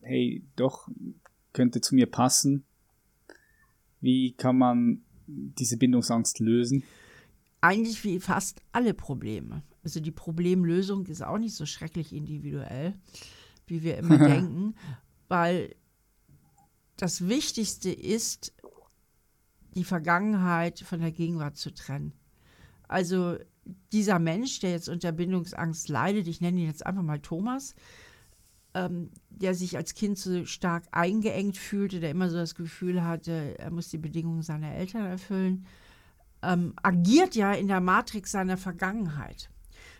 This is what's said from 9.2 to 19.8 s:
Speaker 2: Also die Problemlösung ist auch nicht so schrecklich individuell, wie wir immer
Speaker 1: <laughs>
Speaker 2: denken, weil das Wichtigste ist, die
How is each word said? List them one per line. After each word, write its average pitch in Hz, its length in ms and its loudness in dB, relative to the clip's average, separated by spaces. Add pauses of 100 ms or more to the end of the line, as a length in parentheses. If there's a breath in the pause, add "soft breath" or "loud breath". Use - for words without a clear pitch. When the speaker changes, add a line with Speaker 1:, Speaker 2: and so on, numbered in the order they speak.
Speaker 2:
Also 160 160 -6
die 156 120 -6
Problemlösung 180 960 0
ist 160 160 -10
auch - 140 -4
nicht 220 180 -4
so 151 100 -8
schrecklich 160 480 -8
individuell, 147 800 -6 (720 loud breath)
wie 165 160 -6
wir 160 140 -2
immer 160 220 10
Speaker 1:
<laughs> - 0 -
Speaker 2:
denken, 170 560 6 (520 loud breath)
weil 175 480 0 (1200)
das 180 300 -2
Wichtigste 220 640 -2
ist, - 640 -4 (1200)
die 180 80 0